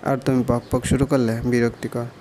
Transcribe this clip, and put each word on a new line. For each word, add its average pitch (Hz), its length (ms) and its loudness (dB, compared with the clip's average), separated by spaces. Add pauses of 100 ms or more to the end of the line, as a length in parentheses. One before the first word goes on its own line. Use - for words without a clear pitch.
আর 139 220 0
তুমি 127 220 2
পক 120 140 0 (100)
পক 127 140 0
শুরু 135 200 2
করলে, 123 380 2
বিরক্তিকর। 120 600 -2 (160)